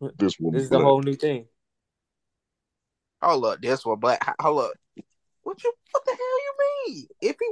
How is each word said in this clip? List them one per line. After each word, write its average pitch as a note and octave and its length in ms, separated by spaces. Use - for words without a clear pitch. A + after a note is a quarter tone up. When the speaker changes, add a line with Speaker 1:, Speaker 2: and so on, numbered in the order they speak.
Speaker 1:
this F#2+ 220
one E3 140
Speaker 2:
This C3+ 100
is C3+ 60
the C3+ 80
Speaker 1:
black. D3 80
Speaker 2:
whole C#3 160
new C#3 120
thing. C3+ 320
Speaker 3:
Hold C#3+ 240
up, G#2 160
this B2+ 240
one A2 140
black. A#2+ 280
H-, B2 120
hold D3+ 260
up. E2 60
What G4 200
you, A#4+ 100
what - 140
the C5 60
hell A#4+ 80
you C5 340
mean? - 120
If C#4+ 180
he - 120